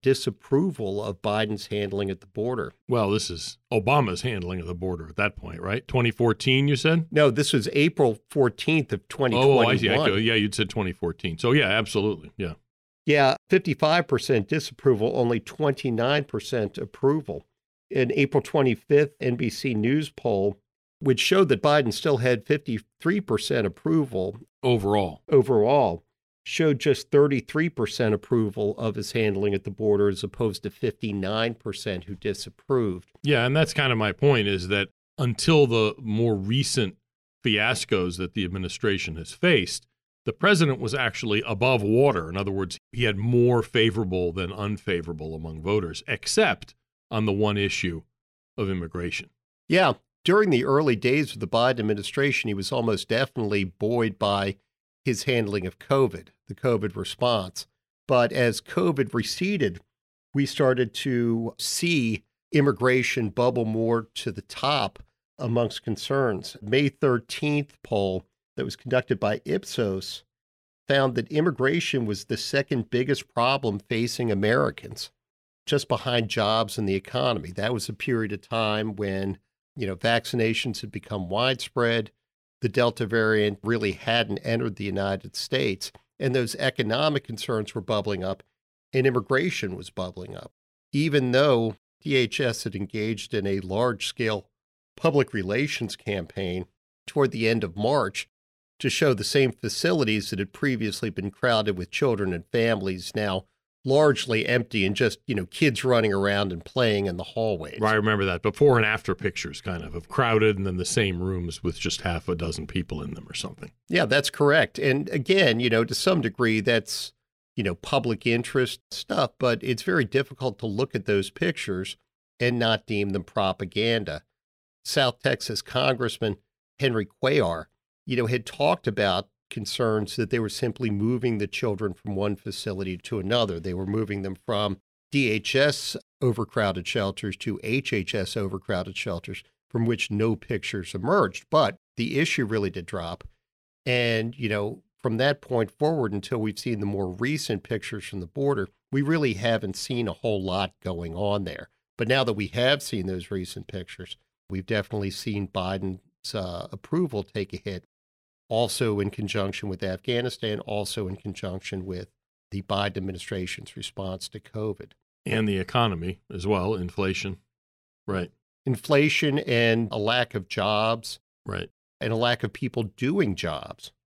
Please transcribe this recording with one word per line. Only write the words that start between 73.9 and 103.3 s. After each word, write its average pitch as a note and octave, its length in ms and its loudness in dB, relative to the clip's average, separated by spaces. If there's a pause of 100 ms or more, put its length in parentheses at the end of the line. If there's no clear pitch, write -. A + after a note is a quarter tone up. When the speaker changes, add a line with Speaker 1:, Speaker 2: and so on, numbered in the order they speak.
Speaker 1:
Americans, G#2+ 800 0 (560)
just C#3+ 220 0
behind A#2+ 420 0
jobs A2 480 0
and G#2+ 100 0
the F#2+ 60 2
economy. G2+ 580 -2
That G#2+ 220 -2
was G#2+ 160 -4
a G#2+ 40 -8
period A2 400 -2
of G2 80 -10
time G#2+ 540 -2
when, G2 440 -4 (360)
you A2+ 120 -4
know, F#2 80 -4
vaccinations A2+ 840 0
had G#2+ 100 -12
become F#2+ 380 -8
widespread. A#2 800 0 (480)
The A2+ 100 -2
Delta A#2+ 380 2
variant G#2+ 560 2
really G#2+ 300 0
hadn't A2+ 460 0
entered A#2 360 -2
the - 80 -10
United G2 520 -4
States, B2+ 560 -4 (280)
and C3 160 -2
those B2 220 0
economic C3 640 0
concerns A2 500 -6
were A2 80 -6
bubbling G2+ 420 -2
up, F#2+ 200 -6 (500)
and C3 140 2
immigration B2 680 0
was F2+ 140 -14
bubbling F#2 460 -10
up, - 160 -16 (400)
even C#3 400 2
though B2 460 4 (240)
D C#3+ 140 -2
H B2 240 0
S A#2+ 260 -2
had G2+ 100 -6
engaged G#2+ 580 -4
in G2+ 140 -2
a G2 140 0
large-scale G#2+ 840 -2 (520)
public C#3+ 360 2
relations A2 600 -2
campaign F#2 720 -4 (420)
toward C#3 240 2
the A2+ 160 -2
end A2+ 160 2
of F2 140 -8
March A2 500 0 (500)
to C3 120 -2
show C#3 240 4
the G2+ 100 -2
same C3 280 2
facilities A#2 800 0
that F#2 100 -4
had G2 140 -6
previously A2+ 560 -2
been F#2+ 220 -6
crowded A2 460 2
with F2+ 140 -8
children G2+ 420 0
and E2+ 180 -6
families G2 640 0
now G2 300 -2 (400)